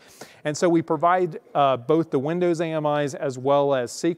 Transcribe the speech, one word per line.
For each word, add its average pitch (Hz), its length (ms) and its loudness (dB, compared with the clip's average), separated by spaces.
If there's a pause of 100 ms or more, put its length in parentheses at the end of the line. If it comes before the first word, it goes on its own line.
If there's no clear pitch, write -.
(440)
And 151 120 -4
so 180 140 2
we 165 140 2
provide, 170 560 0 (160)
uh, 139 200 4
both 156 360 0
the 143 80 0
Windows 170 420 0
A 170 40 -2
M 160 200 -2
Is 147 300 -2
as 131 240 -6
well 139 340 2
as 123 180 -2
S - 100 -14
Q 170 160 0